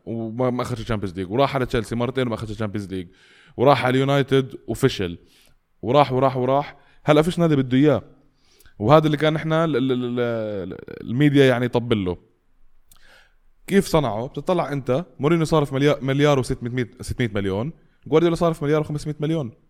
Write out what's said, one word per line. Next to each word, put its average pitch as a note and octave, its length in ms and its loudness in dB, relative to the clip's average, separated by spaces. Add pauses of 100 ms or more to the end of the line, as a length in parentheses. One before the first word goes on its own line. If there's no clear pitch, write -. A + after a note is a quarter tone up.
وما، A#2 440 -4
ما B2 120 -4
أخذش A#2 180 -6
الشامبيونز G2+ 380 -6
ليج، F2+ 120 -6
وراح C3 240 0
على B2+ 120 -2
تشيلسي A2+ 300 -4
مرتين A#2+ 300 -2
وما A2+ 80 -4
أخذش A2 160 -8
الشامبيونز G#2 380 -8
ليج، F#2 200 -8 (480)
وراح B2 280 2
على B2+ 60 2
اليونايتد C3+ 640 0 (120)
وفشل، G2+ 520 -2 (640)
وراح، C3 300 2
وراح، C3 240 0
وراح. C3+ 400 -2 (280)
هلا D3+ 180 4
فيش E3+ 160 -2
نادي E3 180 4
بده C3 220 2
إياه، C#3 240 4 (760)
وهذا D3+ 280 6
اللي D3+ 100 0
كان D3+ 160 0
نحن D#3 200 -4
ال-، D#3+ 240 0
ال-، C3 160 0
ال-، B2 280 -4
ال-، G#2+ 580 -4 (220)
الميديا C#3 460 4
يعني B2 180 2
يطبل A#2 400 0
له. F2+ 260 -6 (1400)
كيف F#3+ 200 4
صنعه؟ A#2+ 400 0
بتطلع C#3+ 460 -4
أنت، C#3 320 -2 (140)
مورينيو D#3+ 260 2
صارف C#3+ 280 2
مليار، C#3+ 320 2
مليار C#3+ 340 2
وستمية، A#2+ 520 -4 (100)
ستمية A2+ 340 -4
مليون، G2+ 380 -4 (340)
جوارديولا D#3+ 280 4
صارف D#3+ 280 0
مليار D3+ 180 2
وخمسمية D3+ 400 -6
مليون. D3+ 320 -4 (180)